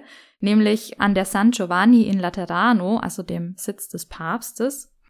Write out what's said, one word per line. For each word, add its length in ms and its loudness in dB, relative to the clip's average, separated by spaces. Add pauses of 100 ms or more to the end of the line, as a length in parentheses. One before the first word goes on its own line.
(400)
nämlich 600 2
an 140 2
der 120 0
San 260 2
Giovanni 560 4
in 100 -2
Laterano, 800 0
also 240 -8
dem 360 -8
Sitz 320 -10
des 180 -12
Papstes. 840 -8 (200)